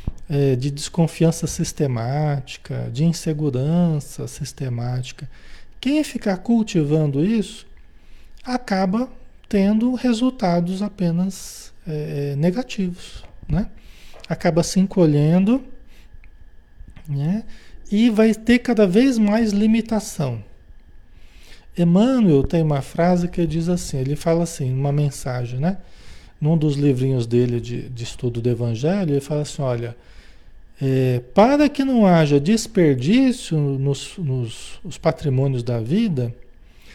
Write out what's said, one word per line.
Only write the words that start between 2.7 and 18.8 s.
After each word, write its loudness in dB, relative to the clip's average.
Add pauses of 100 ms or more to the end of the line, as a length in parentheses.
de -2
insegurança 0
sistemática. -6 (500)
Quem 0
ficar -4
cultivando 2
isso, -2 (760)
acaba -2 (400)
tendo 2
resultados 0
apenas, -4 (120)
é, -4
negativos, -2 (240)
né? -2 (600)
Acaba 0
se 0
encolhendo, 4 (1400)
né? -4 (480)
E 6
vai 4
ter 2
cada 2